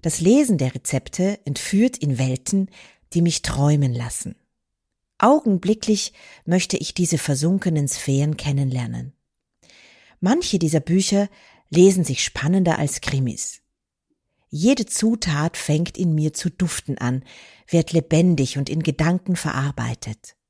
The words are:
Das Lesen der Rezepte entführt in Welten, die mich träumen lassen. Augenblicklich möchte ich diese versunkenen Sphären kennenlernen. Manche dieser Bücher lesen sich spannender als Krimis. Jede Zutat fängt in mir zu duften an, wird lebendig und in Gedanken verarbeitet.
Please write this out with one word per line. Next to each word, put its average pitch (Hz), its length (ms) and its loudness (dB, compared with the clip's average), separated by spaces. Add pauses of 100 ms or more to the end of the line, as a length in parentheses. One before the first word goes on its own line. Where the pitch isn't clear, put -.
Das - 180 -4
Lesen 226 380 4
der 131 180 -2
Rezepte 185 680 -4
entführt 208 520 0
in 135 220 -2
Welten, 131 500 -2 (440)
die 170 80 2
mich 170 200 2
träumen 143 520 2
lassen. 120 420 -8 (840)
Augenblicklich 214 960 2 (320)
möchte 175 320 0
ich - 160 -8
diese 170 240 0
versunkenen 156 720 0
Sphären 139 500 -2
kennenlernen. 127 760 -4 (1040)
Manche 214 400 0
dieser 160 200 2
Bücher 196 500 0 (400)
lesen 180 340 6
sich 135 200 -4
spannender 175 540 0
als - 240 -4
Krimis. - 600 -4 (880)
Jede 208 360 2
Zutat 165 720 -2
fängt 151 400 -2
in 170 160 2
mir 151 200 0
zu - 180 -4
duften - 480 -4
an, 123 240 -2 (440)
wird 165 260 0
lebendig 160 680 2
und 139 100 -4
in 156 140 -4
Gedanken 170 520 0
verarbeitet. 123 1000 -6 (140)